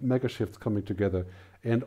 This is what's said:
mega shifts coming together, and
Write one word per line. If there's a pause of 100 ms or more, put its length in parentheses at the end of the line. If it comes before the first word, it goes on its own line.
mega
shifts
coming
together, (360)
and